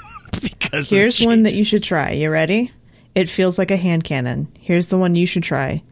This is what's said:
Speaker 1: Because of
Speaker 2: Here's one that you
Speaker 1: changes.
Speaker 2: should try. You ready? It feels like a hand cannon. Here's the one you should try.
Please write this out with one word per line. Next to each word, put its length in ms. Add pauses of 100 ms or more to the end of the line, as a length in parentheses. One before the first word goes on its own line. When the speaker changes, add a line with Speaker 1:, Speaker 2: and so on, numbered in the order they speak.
(420)
Speaker 1:
Because 500
of 60
Speaker 2:
Here's 220
one 240
that 100
you 100
Speaker 1:
changes. 60
Speaker 2:
should 140
try. 280
You 180
ready? 420 (440)
It 140
feels 280
like 140
a 60
hand 260
cannon. 440 (120)
Here's 300
the 80
one 180
you 100
should 180
try. 380 (100)